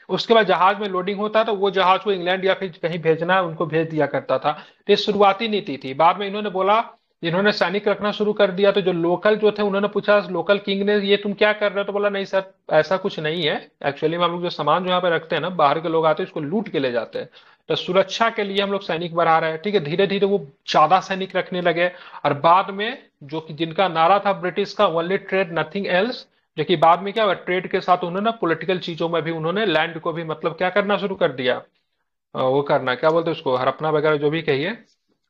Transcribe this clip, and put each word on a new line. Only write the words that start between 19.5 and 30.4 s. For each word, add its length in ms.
हैं, 120
ठीक 120
है। 60
धीरे 260
धीरे 200
वो 200
ज्यादा 320
सैनिक 360
रखने 240
लगे 320
और 100
बाद 360
में 340
जो 180
कि 140
जिनका 340
नारा 300
था 140
ब्रिटिश 480
का, 80
"Only 300
trade, 300
nothing 420
else", 240
जो 60
कि 120
बाद 240
में 120
क्या 120
हुआ, 100
ट्रेड 360
के 100
साथ 240
उन्होंने 260
पॉलिटिकल 480
चीजों 300
में 140
भी 80
उन्होंने 360
लैंड 340
को 120
भी 120
मतलब 280